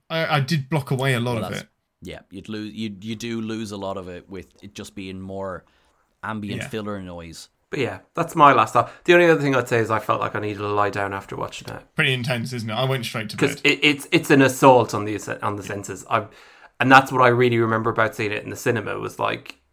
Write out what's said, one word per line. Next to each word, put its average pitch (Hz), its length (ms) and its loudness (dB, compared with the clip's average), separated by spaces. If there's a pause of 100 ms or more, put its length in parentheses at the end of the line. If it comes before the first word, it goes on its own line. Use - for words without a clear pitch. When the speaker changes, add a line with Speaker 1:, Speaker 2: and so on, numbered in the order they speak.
Speaker 1:
I, 160 280 0
I 143 40 4
did 139 280 -2
block 151 220 -2
away 135 240 0
a 117 60 0
lot 120 160 -2
Speaker 2:
Well, 107 80 -4
Speaker 1:
of 87 80 -6
Speaker 2:
that's 101 120 -8
Speaker 1:
it. - 40 -20 (340)
Speaker 2:
Yeah, 85 180 -12 (100)
you'd 92 180 -16
lose, 107 260 -10
you, 107 260 -8
you 110 160 -8
do 117 240 -6
lose 110 300 -6
a 104 60 -8
lot 98 200 -6
of 90 120 -10
it 87 200 -14
with 90 180 -12 (160)
it 95 120 -20
just - 200 -16
being 95 260 -12
more 95 440 -8 (580)
ambient 101 400 -6
Speaker 1:
Yeah. - 60 -12
Speaker 2:
filler 104 340 -8
noise. 85 460 -16 (220)
Speaker 3:
But - 100 -6
yeah, 101 180 -4 (160)
that's 165 200 -6
my 147 180 8
last 113 200 2
thought. 117 180 2 (140)
The 175 100 6
only 175 160 8
other 156 100 6
thing 139 140 0
I'd 123 140 0
say 120 100 2
is 107 120 0
I 110 100 2
felt - 200 -2
like 110 140 -4
I 107 60 -2
needed 104 180 -6
to 104 100 -6
lie 104 220 0
down 98 240 -4
after 98 220 -10
watching - 320 -10
it. - 140 -14 (120)
Speaker 1:
Pretty 147 180 2
intense, 123 400 -4
isn't 117 160 -8
it? 110 40 -6
I 117 120 -2
went 131 200 -2
straight 113 260 -8
to - 60 -12
Speaker 3:
'Cause 139 240 0
Speaker 1:
bed. 147 120 2
Speaker 3:
it, - 120 -2
it's, 147 260 2
it's 165 200 2
an 139 120 8
assault 127 500 6
on 104 120 -2
the, 107 380 -6
on 104 140 -4
the 101 60 -10
Speaker 1:
Yeah. 95 60 -12
Speaker 3:
senses. 101 420 -10
I, 110 160 -2 (540)
and 127 100 4
that's 135 220 8
what 127 100 2
I 123 60 8
really 120 300 4
remember 113 320 2
about 110 260 0
seeing 104 160 -4
it 104 100 -6
in 107 80 -12
the 101 60 -10
cinema, 101 420 -2
was, 104 220 -8
like, 110 400 -6 (120)